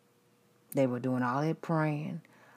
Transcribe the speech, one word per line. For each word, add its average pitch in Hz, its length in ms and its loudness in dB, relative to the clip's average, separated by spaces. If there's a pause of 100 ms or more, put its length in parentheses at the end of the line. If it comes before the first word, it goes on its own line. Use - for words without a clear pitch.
(720)
They 135 140 4
were 123 140 -2
doing 127 220 0
all 127 200 0
that 160 200 0
praying, 156 600 -2 (340)